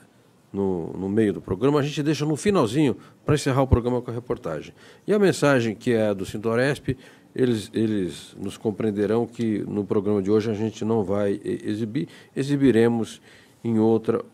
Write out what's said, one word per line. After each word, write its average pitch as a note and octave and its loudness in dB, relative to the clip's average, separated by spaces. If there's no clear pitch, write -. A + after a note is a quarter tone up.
no, F#2+ -2
no F#2+ -4
meio G#2 2
do E2 -8
programa, B2+ 0
a - 0
gente D3 -4
deixa D3 -2
no D#3 0
finalzinho C#3+ 2
pra D3 2
encerrar C#3 2
o C3 -2
programa B2 2
com A#2+ -10
a - -6
reportagem. G2+ -6
E F3+ 2
a G#3+ 4
mensagem C#3 4
que A#2+ -2
é G#2+ 2
do F#2+ -6
Sintoresp, A#2+ -2
eles, A2+ 0
eles G2+ -2
nos F#2+ -10
compreenderão G#2+ -2
que A2 -4
no G2+ -4
programa G#2 0
de F#2 -2
hoje G#2+ 2
a - -2
gente G#2+ -4
não A2 2
vai G2+ -2
e-, G2+ -4
exibir, A2 -6
exibiremos A#2+ 2
em A2+ 0
outra A2 2